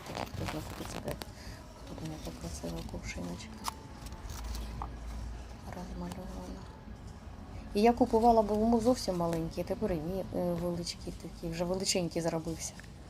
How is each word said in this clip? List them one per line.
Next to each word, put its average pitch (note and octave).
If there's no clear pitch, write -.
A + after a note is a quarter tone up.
так -
як -
тут -
знаходиться, -
де -
тут -
у -
мене D#3+
така E3
красива E3
кувшиночка F3
розмальована. F3+
І G#3
я A#3
купувала, A#3
бо G#3
йому A3+
зовсім G#3+
маленькі, E3+
а -
тепер F#3+
і F3
ні, F3+
е, F3
величкі F3
такі, -
вже E3
величенький F3+
зробився. D#3+